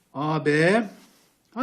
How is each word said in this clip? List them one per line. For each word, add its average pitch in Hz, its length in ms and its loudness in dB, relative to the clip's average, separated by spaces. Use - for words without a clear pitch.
A 151 320 -4
B. 156 260 2
Ha, 233 100 -6